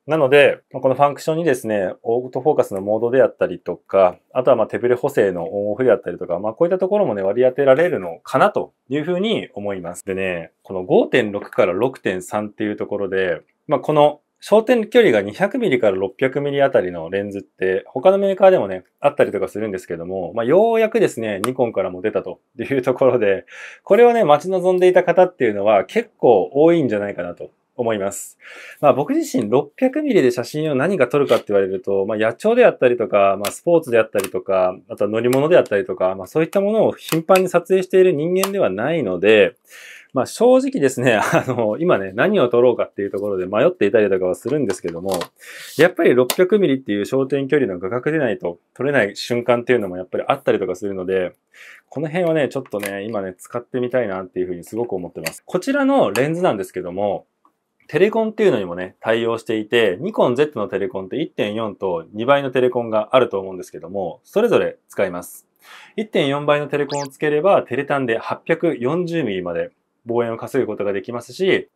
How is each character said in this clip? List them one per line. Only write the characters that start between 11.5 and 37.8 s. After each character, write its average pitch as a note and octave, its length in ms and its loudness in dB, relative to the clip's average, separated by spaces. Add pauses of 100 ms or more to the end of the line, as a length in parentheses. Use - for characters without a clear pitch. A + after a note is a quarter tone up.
か A#2 140 0
ら F2+ 80 0
六 A#2+ 260 -2
点 F#2 220 -4
三 G#2+ 280 -6
っ - 20 -14
て - 140 -8
い G#2+ 80 -4
う G#2 40 -8
と G2+ 100 -8
こ G2+ 120 -6
ろ G2 100 -4
で、 F#2 320 -2 (260)
ま C#3+ 120 0
あ、 - 20 -4
こ D3+ 140 -2
の D3 260 4 (220)
焦 G#3+ 200 4
点 A3 280 0
距 B3 100 6
離 F3+ 100 6
が G#2+ 120 4
二 G#2 100 -8
百 G3+ 260 -2
ミ G#3+ 120 0
リ B2+ 100 2
か G#2+ 100 4
ら F#2+ 60 0
六 F#2+ 240 -4
百 C3+ 220 0
ミ C#3+ 80 -4
リ C#3 100 -2
あ C#3 100 4
た G#2+ 120 2
り F2+ 100 -6
の E2 160 -10
レ G2 140 -4
ン G#2 80 -8
ズ G2+ 80 -10
っ F#2+ 40 -8
て、 - 440 -2
他 - 240 2
の G3 80 4
メ G3 140 0
ー F#3+ 40 -2
カ F#3+ 120 4
ー - 20 8
で F3+ 80 6
も G#2 100 -2
ね、 F#2 160 -8 (160)
あ C#3+ 80 0
っ C3+ 60 2
た - 100 2
り G2+ 80 0
と G2+ 80 -4
か F#2 80 -2
す - 100 -10
る A2 100 -4
ん - 20 -6
で F#2 80 -6
す - 100 -14
け E2+ 80 -8
ど E2+ 80 -12
も、 F2+ 300 -8
ま A#2 80 -2
あ、 - 20 -4
よ G3+ 300 4
う A3+ 40 0
や A3 120 0
く A3+ 100 -2
で D#3 80 4
す - 100 -8
ね、 G#2+ 280 -4
ニ B2+ 80 -4
コ C3 100 0
ン A2+ 80 -2
か G2 100 -2
ら F2+ 80 -4
も F2+ 120 -10
出 G#2+ 100 -2
た F2+ 100 -2
と - 180 -12 (180)
い A2 60 -6
う C3+ 180 -2
と C3 100 0
こ C3 140 2
ろ B2 120 4
で、 G2 280 0 (380)
こ G3 120 4
れ A#3+ 80 8
を A#3+ 80 8
ね、 A3+ 120 2
待 D3 180 4
ち F#3 80 -6
望 F#3 260 0
ん F3+ 40 -2
で F#3 80 6
い F3+ 40 6
た F3+ 100 6
方 F3+ 200 4
っ F3+ 120 2
て B2+ 120 0
い A2 40 2
う G#2 40 -4
の G2+ 100 -4
は G2+ 220 4
結 - 320 -4
構 G#2+ 340 4
多 D#3 220 6
い E3 80 2
ん B2 80 0
じ G#2+ 40 0
ゃ G#2 40 -2
な G2+ 100 -4
い G2 60 -8
か F2+ 80 -8
な F2 100 -8
と - 200 -16 (240)
思 A2+ 180 -2
い G#2 40 -4
ま G2 140 -4
す。 - 260 -14 (420)
ま D3 100 4
あ、 - 20 4
僕 D3+ 220 -2
自 D#4+ 220 -4
身 G#2 140 -2
六 C3 260 0
百 C4 260 -2
ミ C4+ 120 -2
リ E3 80 4
で B2 80 4
写 B2 140 -4
真 D3+ 260 -6
を C#3+ 40 -2
何 D3+ 220 -2
が B2 120 0
撮 D3 100 0
る C3+ 80 2
か A#2 100 4
っ - 20 -4
て - 100 -8
言 G2+ 80 0
わ G2 40 4
れ G2 80 0
る F#2+ 120 -6
と、 G2 260 -2
ま A2+ 80 -4
あ、 G#2 40 -4
野 A2 140 0
鳥 A3 240 0
で A#3+ 100 6
あ E3+ 40 6
っ - 80 -4
た C3 100 4
り A#2+ 80 2
と A2+ 120 -2
か、 G2 300 4
ま G#2 100 -4
あ、 - 20 -4
ス - 120 -12
ポ E3+ 140 4
ー D#3+ 40 4
ツ B2+ 100 -6
で A#2 80 4
あ A2 40 6
っ - 80 -6
た - 80 -2
り F#2+ 120 -2
と C#3 100 -6
か、 F#2 360 0 (120)
あ A2+ 80 -12
と G#2+ 80 -2
は G#2 60 -2
乗 A2 100 -2
り A#2+ 80 0
物 C3+ 200 2
で F3 100 6
あ - 20 8
っ - 40 2
た G#2 120 -2
り G2 80 0
と F#2 120 -6
か、 F#2 180 0
ま F#2+ 100 -10
あ、 - 20 -12
そ - 140 -2
う E3 40 0
い - 20 0
っ E3 40 -20
た G3 100 0
も G3+ 120 0
の G#3 140 2
を G#2 60 0
頻 - 300 -4
繁 F#3 200 4
に F3 60 -2
撮 F3 180 0
影 F#3+ 160 2